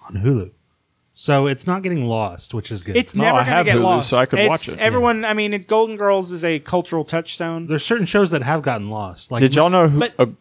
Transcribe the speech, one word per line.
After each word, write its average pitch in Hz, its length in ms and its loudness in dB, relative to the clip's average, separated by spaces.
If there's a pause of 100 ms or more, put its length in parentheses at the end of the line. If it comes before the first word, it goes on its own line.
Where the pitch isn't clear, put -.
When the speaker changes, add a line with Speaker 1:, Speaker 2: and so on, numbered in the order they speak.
Speaker 1:
on 95 80 -14
Hulu. 110 340 0 (640)
So 139 320 0
it's 135 200 -4
not 185 160 -4
getting 175 220 -2
lost, 107 480 -4
which 110 180 -8
is 98 120 -10
good. 98 140 -4
Speaker 2:
It's - 180 -2
Speaker 3:
No, 202 80 0
Speaker 2:
never 135 140 2
Speaker 3:
I 123 60 4
Speaker 2:
gonna 127 120 0
Speaker 3:
have 175 120 2
Speaker 2:
get 120 100 2
Speaker 3:
Hulu, 117 60 2
Speaker 2:
lost. - 260 2
Speaker 3:
so 127 80 2
I 127 80 4
could 165 140 0
Speaker 2:
It's 208 100 4
Speaker 3:
watch 160 180 -2
it. 78 120 -8
Speaker 2:
everyone. 233 420 2
Speaker 1:
Yeah. 220 80 -4
Speaker 2:
I 214 40 -2
mean, 208 200 -2
it, 196 140 -8
Golden 220 280 2
Girls 196 380 0
is 165 100 -8
a 165 160 0
cultural 170 460 -4
touchstone. 165 640 -6
Speaker 1:
There's 151 180 -2
certain 226 220 0
shows 196 240 2
that 151 120 0
have 151 200 0
gotten 113 260 -4
lost. 104 420 -10
Like 120 80 -2
Speaker 3:
Did 131 160 4
y'all 156 140 6
Speaker 1:
Mis-, - 20 2
Speaker 3:
know 180 160 6
who? 143 120 2
Speaker 2:
But 240 200 0
Speaker 3:
uh, 127 60 6 (160)